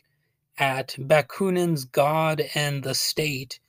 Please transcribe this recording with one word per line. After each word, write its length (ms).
at 300
Bakunin's 880
God 580
and 280
the 120
State. 760